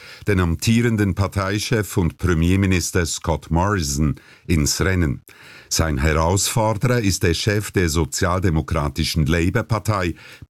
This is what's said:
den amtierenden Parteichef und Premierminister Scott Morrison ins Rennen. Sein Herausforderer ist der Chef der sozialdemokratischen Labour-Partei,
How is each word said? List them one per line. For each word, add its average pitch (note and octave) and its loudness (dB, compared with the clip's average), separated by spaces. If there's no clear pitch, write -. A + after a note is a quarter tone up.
den G2+ 2
amtierenden G#2 2
Parteichef G2+ -2
und E2+ 0
Premierminister F2+ 2
Scott - -4
Morrison D#2 0
ins D2+ 0
Rennen. E2+ 0
Sein D#2+ -2
Herausforderer G2+ 0
ist G2 -2
der F#2 2
Chef G#2 -2
der F2+ 2
sozialdemokratischen D#2+ -2
Labour-Partei, F#2+ 0